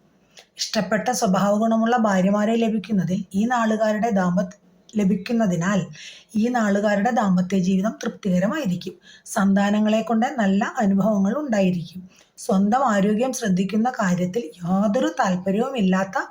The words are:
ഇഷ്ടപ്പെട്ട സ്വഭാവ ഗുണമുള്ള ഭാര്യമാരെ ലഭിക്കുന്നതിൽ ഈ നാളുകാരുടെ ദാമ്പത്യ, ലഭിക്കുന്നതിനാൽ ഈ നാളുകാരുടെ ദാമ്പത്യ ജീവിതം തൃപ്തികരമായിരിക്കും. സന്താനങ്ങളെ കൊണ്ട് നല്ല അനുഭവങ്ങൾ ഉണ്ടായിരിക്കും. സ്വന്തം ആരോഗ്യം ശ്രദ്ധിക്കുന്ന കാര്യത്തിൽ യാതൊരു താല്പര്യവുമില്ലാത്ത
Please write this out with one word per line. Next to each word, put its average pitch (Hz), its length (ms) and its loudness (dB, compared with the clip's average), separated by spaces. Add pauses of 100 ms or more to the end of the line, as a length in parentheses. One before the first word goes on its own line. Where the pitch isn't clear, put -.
(560)
ഇഷ്ടപ്പെട്ട 196 540 -4
സ്വഭാവ 202 460 2
ഗുണമുള്ള 226 400 2
ഭാര്യമാരെ 208 600 2
ലഭിക്കുന്നതിൽ 214 640 0 (160)
ഈ 196 120 0
നാളുകാരുടെ 220 640 0
ദാമ്പത്യ, 185 460 0 (320)
ലഭിക്കുന്നതിനാൽ 202 920 0 (560)
ഈ 214 120 2
നാളുകാരുടെ 208 640 0
ദാമ്പത്യ 196 480 0
ജീവിതം 190 360 0
തൃപ്തികരമായിരിക്കും. 190 1000 -4 (320)
സന്താനങ്ങളെ 208 760 2
കൊണ്ട് 226 320 0
നല്ല 202 300 2 (140)
അനുഭവങ്ങൾ 196 600 2
ഉണ്ടായിരിക്കും. 190 640 -2 (380)
സ്വന്തം 208 480 2
ആരോഗ്യം 214 460 2
ശ്രദ്ധിക്കുന്ന 208 580 0
കാര്യത്തിൽ 180 520 -2 (140)
യാതൊരു 202 580 0
താല്പര്യവുമില്ലാത്ത 196 1040 0 (140)